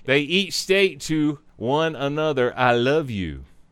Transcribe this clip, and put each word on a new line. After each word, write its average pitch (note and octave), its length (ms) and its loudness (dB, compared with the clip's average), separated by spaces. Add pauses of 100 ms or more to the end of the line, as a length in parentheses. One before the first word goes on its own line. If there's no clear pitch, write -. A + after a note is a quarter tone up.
they C#3 160 4
each F3 340 0
state F#3+ 460 2
to D3+ 360 0 (180)
one D3+ 400 0
another, C#3 600 0
"I B2 160 2
love C3 380 0
you." D#2 340 -6 (260)